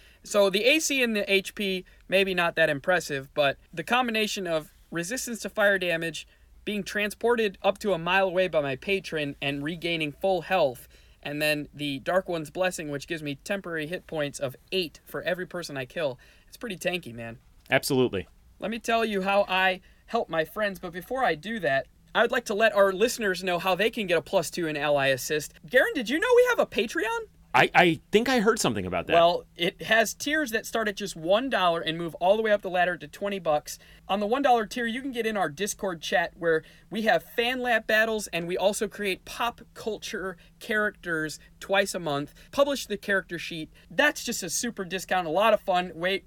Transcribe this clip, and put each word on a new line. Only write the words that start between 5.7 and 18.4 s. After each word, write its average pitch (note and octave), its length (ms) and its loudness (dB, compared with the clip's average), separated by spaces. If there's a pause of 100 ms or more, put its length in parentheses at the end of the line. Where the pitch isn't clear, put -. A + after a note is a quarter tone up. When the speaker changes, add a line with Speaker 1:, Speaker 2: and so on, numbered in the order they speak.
Speaker 1:
damage, E3 480 -4 (360)
being G3+ 200 -4
transported G#3+ 800 -2
up G3+ 160 2
to G3+ 140 0
a E3 40 0
mile F#3 300 2
away F#3 200 2
by D#3+ 140 0
my C#3 140 -2
patron, D3+ 640 -4
and C#3+ 220 -4
regaining D#3+ 480 -4
full F#3 300 0
health, D#3 460 0 (360)
and D3 180 -6
then D3+ 320 -2
the C#3+ 260 -6
Dark F3+ 300 -4
One's D#3+ 220 -6
Blessing, F3+ 380 -4
which C#3+ 180 -8
gives D#3+ 160 -8
me C#3+ 200 -6
temporary E3+ 440 -6
hit F3+ 180 -10
points D3 340 -6
of C3 160 -6 (160)
eight F#3 340 -6
for - 180 -10
every F3 240 -4
person D#3+ 300 -10
I C3 80 -6
kill. C3 340 -6 (280)
It's - 100 -20
pretty A3 200 -10
tanky, F3 360 -6
man. A#2 260 -14 (280)
Speaker 2:
Absolutely. B2+ 600 2 (320)